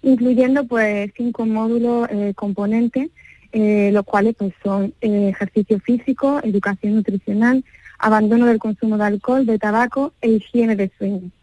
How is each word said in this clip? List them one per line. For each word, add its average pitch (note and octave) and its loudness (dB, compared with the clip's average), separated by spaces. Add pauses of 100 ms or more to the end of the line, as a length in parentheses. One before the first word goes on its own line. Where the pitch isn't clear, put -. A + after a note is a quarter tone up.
incluyendo, B3+ 2
pues, G#3 -2
cinco A#3+ -4
módulos, A#3 0
eh, G3+ -2
componentes, A3 -2 (420)
eh, G#3 2
los G3+ 2
cuales, G#3+ 0
pues, G3 -4 (100)
son, G3 -2
eh, G3+ 0
ejercicio G3+ -2
físico, C4+ 0
educación G3+ -2
nutricional, G#3+ 0 (340)
abandono A3 4
del A3+ 4
consumo A3 -2
de G#3 0
alcohol, B3 0
de A3 0
tabaco A#3+ -2
e A#3 0
higiene A3+ 0
de G3 -2
sueño. F#3+ -6 (100)